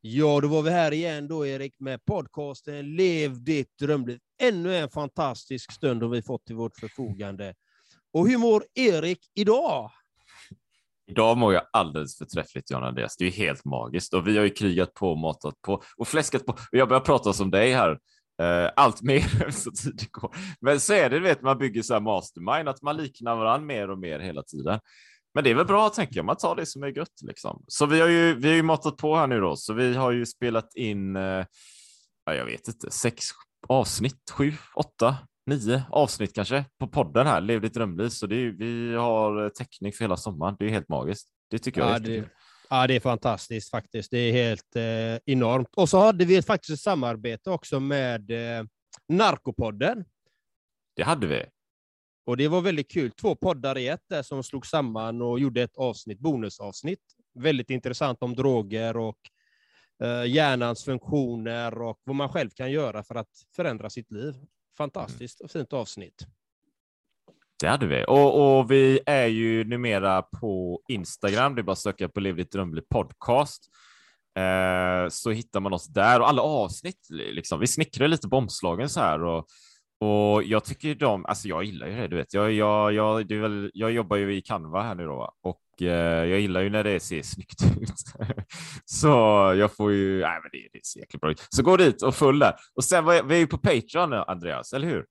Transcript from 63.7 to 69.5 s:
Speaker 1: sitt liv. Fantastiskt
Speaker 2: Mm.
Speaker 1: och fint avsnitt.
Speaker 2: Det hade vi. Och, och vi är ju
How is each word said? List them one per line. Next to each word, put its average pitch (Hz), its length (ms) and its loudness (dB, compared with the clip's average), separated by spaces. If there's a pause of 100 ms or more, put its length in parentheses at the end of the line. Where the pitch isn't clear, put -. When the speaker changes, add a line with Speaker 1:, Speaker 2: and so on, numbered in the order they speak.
Speaker 1:
sitt - 220 -14
liv. 123 220 -8 (440)
Fantastiskt 127 640 -10
Speaker 2:
Mm. - 40 -18
Speaker 1:
och 160 60 -20
fint 147 220 -8
avsnitt. 104 420 -10 (1500)
Speaker 2:
Det 73 60 0
hade 123 200 0
vi. 67 200 0
Och, 139 520 6
och 123 120 2
vi 135 340 6
är 135 220 2
ju 113 360 0